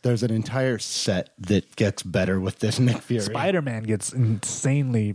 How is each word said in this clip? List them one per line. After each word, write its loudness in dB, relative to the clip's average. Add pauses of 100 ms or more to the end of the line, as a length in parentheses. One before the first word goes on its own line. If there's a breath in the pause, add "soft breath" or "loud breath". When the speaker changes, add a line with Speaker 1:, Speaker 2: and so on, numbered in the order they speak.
Speaker 1:
there's 2
an 0
entire 0
set -2
that 0
gets 0
better 0
with -4
this 0
<laughs> -
Nick 4
Fury. -2
Speaker 2:
Spider-Man -2
gets -2
insanely 0